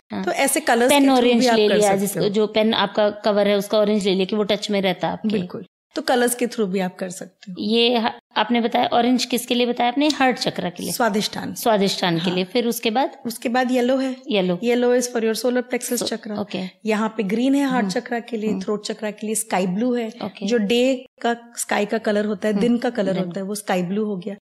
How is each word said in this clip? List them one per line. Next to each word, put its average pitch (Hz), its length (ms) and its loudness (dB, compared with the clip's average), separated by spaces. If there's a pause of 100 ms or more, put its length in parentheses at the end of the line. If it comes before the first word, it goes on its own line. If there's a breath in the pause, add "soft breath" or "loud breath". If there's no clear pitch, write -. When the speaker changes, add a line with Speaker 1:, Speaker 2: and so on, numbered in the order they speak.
(120)
Speaker 1:
हाँ। 196 120 -6
Speaker 2:
तो 349 60 0
ऐसे 285 300 0
कलर्स 247 320 4
Speaker 1:
पेन 285 100 6
Speaker 2:
के 269 60 6
through 247 200 6
Speaker 1:
ऑरेंज 240 120 4
Speaker 2:
भी 254 60 4
आप 226 100 4
Speaker 1:
ले 214 120 4
Speaker 2:
कर 208 80 4
Speaker 1:
लिया, 208 120 4
Speaker 2:
सकते 196 120 2
Speaker 1:
जिस-, 196 180 -2
Speaker 2:
हो। 185 100 2
Speaker 1:
जो 208 180 2
पेन 220 280 2
आपका 208 360 2
कवर 208 380 2
है, 202 80 4
उसका 202 220 0
ऑरेंज 208 260 2
ले 190 100 2
लिया 190 100 2
कि 214 120 -2
वो 208 60 0
टच 202 280 -2
में 196 120 0
रहता 180 240 0
है 165 60 -2
आपके। 196 160 -4
Speaker 2:
बिल्कुल। 190 360 -4 (300)
तो 311 80 -4
कलर्स 247 320 2
के 240 120 -2
through 226 220 -2
भी 190 120 -2
आप 185 160 -4
कर 185 140 -8
सकते - 420 -16
हो। 175 60 -12
Speaker 1:
ये 233 400 2
ह-, 220 120 0 (260)
आपने 233 240 2
बताया 220 260 0
ऑरेंज, 240 380 2
किसके 240 300 -2
लिए 240 120 2
बताया 240 240 0
आपने? 285 180 2
हार्ट 269 300 2
चक्र 180 320 -4
के 185 120 -12
लिए। 180 100 -4
Speaker 2:
स्वादिष्ठान। 196 600 -2
Speaker 1:
स्वादिष्ठान 196 600 0
के 165 60 0
Speaker 2:
हाँ। 180 140 -2
Speaker 1:
लिए। 185 100 0
फिर 233 220 -2
उसके 233 240 -2
बाद? 269 360 -2
Speaker 2:
उसके 233 220 -6
बाद 247 220 0
येलो 254 260 2
है। 262 200 -2 (140)
Speaker 1:
येलो। 185 340 2
Speaker 2:
Yellow 240 340 2
is 247 180 -4
for 220 80 0
your 220 200 -2
solar 247 300 0
plexus 240 280 -4
Speaker 1:
So, - 100 -4
Speaker 2:
chakra। 214 260 -8
Speaker 1:
ओके। 196 200 -6 (280)
Speaker 2:
यहाँ 214 220 0
पे 220 140 -4
ग्रीन 240 320 2
है 285 100 2
हार्ट 254 200 0
Speaker 1:
हम्म। 190 80 -2
Speaker 2:
चक्र 240 280 -4
के 233 160 -8
लिए, 214 140 -2
Speaker 1:
हम्म। 190 120 -2
Speaker 2:
थ्रोट 208 240 -4
चक्र 214 240 -6
के 208 160 -10
लिए, 214 80 -4
स्काई 202 320 0
ब्लू 226 280 0
है। 226 180 -4 (120)
Speaker 1:
ओके। 185 220 -8
Speaker 2:
जो 233 100 2
डे 240 500 2 (160)
का 233 140 0 (200)
स्काई 208 300 -2
का 226 120 -2
कलर 208 260 0
होता 214 240 -2
है, 214 60 0
Speaker 1:
हम्म। 202 80 2
Speaker 2:
दिन 240 160 2
का 247 120 -2
कलर 202 220 -2
Speaker 1:
दिन। 180 120 0
Speaker 2:
होता 175 160 -6
है, 190 60 -6
वो 208 80 -6
स्काई 190 280 -2
ब्लू 202 220 -2
हो 208 120 -4
गया। 196 200 -10 (100)